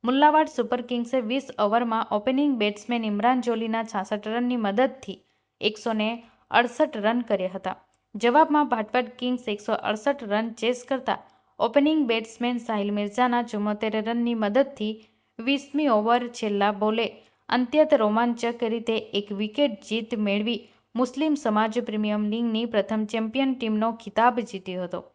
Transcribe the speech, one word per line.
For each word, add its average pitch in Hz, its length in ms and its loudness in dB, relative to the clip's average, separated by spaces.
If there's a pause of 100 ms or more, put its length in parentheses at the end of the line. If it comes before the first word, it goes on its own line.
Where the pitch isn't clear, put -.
મુલ્લાવાડ 302 460 4
સુપર 247 320 -2
કિંગ્સે 240 420 -2
વીસ 262 220 -2 (120)
ઓવરમાં 226 520 0
ઓપનિંગ 262 480 2
બેટ્સમેન 220 520 -2
ઇમરાન 233 360 2
જોલીના 226 380 -2
છાસઠ 208 440 -6
રનની 240 320 -2
મદદથી 208 560 0 (440)
એકસો 220 340 -2
ને 214 160 -2 (400)
અડસઠ 240 500 2
રન 233 220 0
કર્યા 185 320 -2
હતા. 190 220 -8 (380)
જવાબમાં 285 560 4
ભાટવાડ 240 460 0
કિંગ્સ 247 300 -4
એકસો 208 340 -2
અડસઠ 277 440 -2
રન 214 300 0
ચેસ 240 300 -2
કરતા - 340 -2 (400)
ઓપનિંગ 302 480 4
બેટ્સમેન 233 520 -2
સાહિલ 208 340 -2
મિર્ઝાના 240 520 0
ચુમ્મોતેર 208 540 -4
રનની 233 360 -2
મદદથી 220 540 0 (500)
વીસમી 277 520 -2
ઓવર 233 420 4
છેલ્લા 202 420 0
બોલે 214 320 0 (420)
અત્યંત 294 480 4
રોમાંચક 233 720 0
રીતે 226 300 -2 (180)
એક 202 200 -4
વિકેટ 214 500 0
જીત 220 340 -4
મેળવી 208 400 0 (360)
મુસ્લિમ 269 440 0
સમાજ 220 440 0
પ્રીમિયમ 214 440 -2
લીગની 226 400 -2
પ્રથમ 214 400 -2
ચેમ્પિયન 226 480 -2
ટીમનો 220 420 -2
ખિતાબ 226 460 0
જીત્યો 185 420 -8
હતો. 175 160 -6 (140)